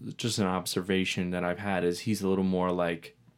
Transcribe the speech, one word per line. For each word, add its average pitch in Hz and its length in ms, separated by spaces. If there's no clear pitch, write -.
just 117 220
an 101 80
observation 92 840
that 90 140
I've 87 140
had 98 260
is 87 160
he's 104 220
a 95 60
little 95 160
more, 92 280
like, 87 440